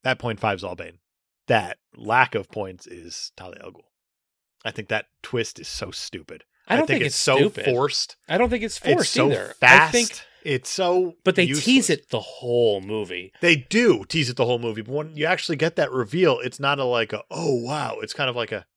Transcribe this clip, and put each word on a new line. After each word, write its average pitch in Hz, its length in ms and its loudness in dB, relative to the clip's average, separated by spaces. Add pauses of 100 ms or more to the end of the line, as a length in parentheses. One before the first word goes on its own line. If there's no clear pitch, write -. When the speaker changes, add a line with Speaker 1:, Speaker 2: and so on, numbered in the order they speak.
Speaker 1:
That 131 140 0
point 113 220 -6
five 101 180 -2
is 90 60 -12
all 90 120 -8
Bane. 85 220 -18 (480)
That 104 320 0 (180)
lack 117 380 2
of 101 160 -6
points 95 360 -12
is 87 500 -16
Talia 90 280 -18
al 90 80 -18
Ghul. - 80 -20 (840)
I 113 60 -4
think 104 180 -14
that 107 180 -4 (160)
twist - 360 -6
is 80 100 -16
so - 220 -10
stupid. - 540 -16 (240)
Speaker 2:
I 214 80 2
don't 302 80 2
Speaker 1:
I - 20 -6
think 302 120 0
Speaker 2:
think - 80 0
Speaker 1:
it's 131 80 -4
Speaker 2:
it's - 80 -2
Speaker 1:
so 135 160 4
Speaker 2:
stupid. 131 260 0
Speaker 1:
forced. 135 520 -2 (120)
Speaker 2:
I 160 100 -2
don't 240 120 2
think 226 120 -2
it's 220 140 -6
Speaker 1:
It's - 180 -8
Speaker 2:
forced - 180 0
Speaker 1:
so - 180 2
Speaker 2:
either. 98 280 -4
Speaker 1:
fast. 135 300 10
Speaker 2:
I - 40 -4
think 240 280 0 (240)
Speaker 1:
It's 135 240 -4
so 180 460 0 (100)
Speaker 2:
But 185 120 4
they 180 100 4
tease 151 200 -2
Speaker 1:
useless. 254 240 4
Speaker 2:
it 147 200 -2
the 113 100 -2
whole 117 600 0
movie. 95 580 -8
Speaker 1:
They 170 160 6
do 156 480 2
tease 147 260 -4
it 120 60 -10
the 127 80 2
whole 120 140 0
movie, 113 240 -6
but 110 100 -12
when 151 240 -8
you 147 80 -4
actually 170 320 -2
get 156 200 -2
that 147 140 0
reveal, 131 500 2
it's 123 200 -8
not 139 180 0
a, 135 60 -2
like, 120 280 0
a, 107 180 -8
"Oh, 151 240 -2
wow." 120 480 -4
It's 110 100 -10
kind 143 180 -4
of 120 60 -6
like 113 160 -4
a 98 140 -8 (100)